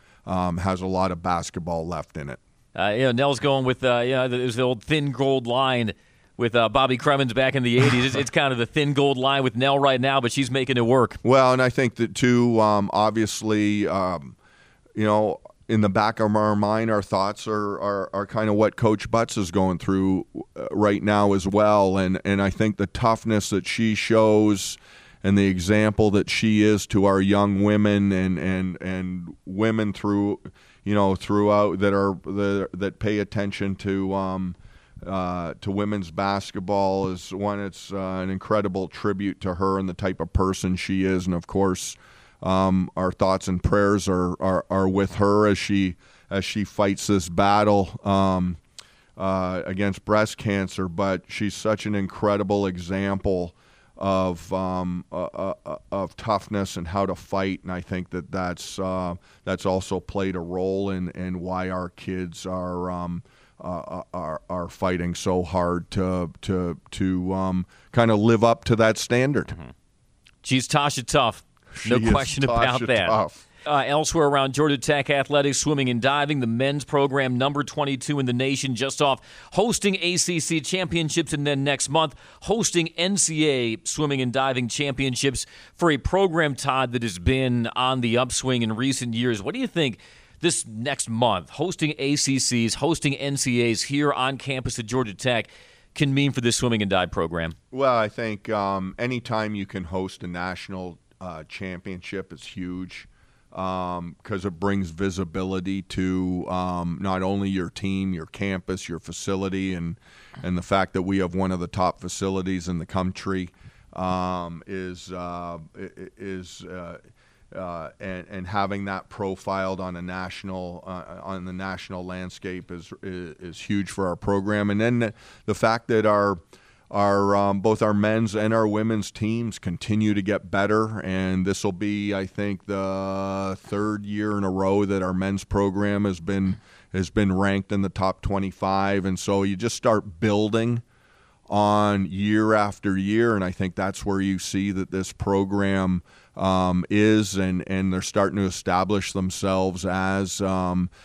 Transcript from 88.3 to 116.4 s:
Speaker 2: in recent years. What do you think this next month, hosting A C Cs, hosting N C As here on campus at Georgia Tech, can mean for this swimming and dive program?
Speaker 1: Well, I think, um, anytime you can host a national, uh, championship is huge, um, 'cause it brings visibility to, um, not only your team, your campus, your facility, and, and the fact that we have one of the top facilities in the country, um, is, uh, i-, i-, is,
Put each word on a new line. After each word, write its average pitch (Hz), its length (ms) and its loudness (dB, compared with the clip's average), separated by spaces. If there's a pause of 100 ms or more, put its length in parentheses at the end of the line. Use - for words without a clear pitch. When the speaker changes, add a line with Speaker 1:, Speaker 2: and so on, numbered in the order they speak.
Speaker 2:
in 110 140 -2
recent 127 400 -2
years. 117 260 0
What 131 140 -6
do 254 40 -6
you 262 80 -2
think 139 300 -2 (440)
this 160 260 0
next 117 420 -6
month, 113 400 2
hosting 156 480 -2
A 139 200 0
C 135 200 0
Cs, 117 380 0
hosting 147 400 0
N 139 200 -4
C 120 360 0
As 107 100 -2
here 143 320 0
on 131 240 -2
campus 131 400 -6
at 117 80 -8
Georgia 113 300 -2
Tech, 120 320 0 (480)
can 139 180 2
mean 139 200 2
for 131 80 -2
this 117 160 2
swimming 117 260 2
and 98 80 -2
dive 90 180 2
program? 82 440 -2 (180)
Speaker 1:
Well, 131 240 2
I 107 140 2
think, 107 380 -8
um, 98 520 -2
anytime 117 560 -4
you 98 100 -6
can 92 200 -8
host 95 360 -6
a 87 60 -10
national, 90 720 -10 (200)
uh, 82 260 -12
championship 92 880 -10
is 80 120 -16
huge, 90 640 -10 (460)
um, 90 680 -6
'cause 98 220 -6
it 90 160 -6
brings 98 300 -2
visibility 92 920 -4
to, 92 680 -2
um, 90 500 -4
not 92 240 -2
only 98 260 -2
your 92 200 -2
team, 95 440 -4
your 80 120 -8
campus, 92 640 -6
your 82 100 -8
facility, 95 720 -4
and, 85 240 -6 (460)
and 90 140 -2
the 85 40 -4
fact 95 300 0
that 95 120 -2
we 95 160 0
have 90 140 0
one 92 200 0
of 87 80 -4
the 87 60 -4
top 90 340 0
facilities 92 640 -4
in 87 120 -4
the 80 60 -8
country, 92 640 -4 (440)
um, 90 720 -4
is, 92 460 -10
uh, 87 440 -10 (220)
i-, 95 40 -14
i-, 92 340 -16
is, 92 480 -12